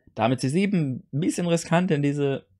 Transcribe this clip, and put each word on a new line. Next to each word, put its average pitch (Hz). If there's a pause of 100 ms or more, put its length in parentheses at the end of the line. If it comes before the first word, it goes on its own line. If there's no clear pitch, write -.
(140)
Dame 113
C 131
sieben, 165
ein 143
bisschen 185
riskant 170
in 147
diese 143 (140)